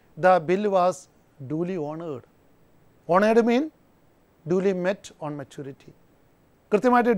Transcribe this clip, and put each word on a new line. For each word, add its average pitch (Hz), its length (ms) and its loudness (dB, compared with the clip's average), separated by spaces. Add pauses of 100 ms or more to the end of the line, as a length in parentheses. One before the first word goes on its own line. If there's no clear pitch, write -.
(240)
the 185 80 6 (160)
bill 196 160 0 (120)
was 180 180 2 (560)
duly 175 260 -6 (120)
honored. 156 360 -12 (880)
Honored 220 280 4 (100)
mean 254 140 0 (880)
duly 190 220 0 (120)
met 196 180 -4 (200)
on 147 80 -8 (100)
maturity. 135 500 -18 (800)
കൃത്യമായിട്ട് 240 460 4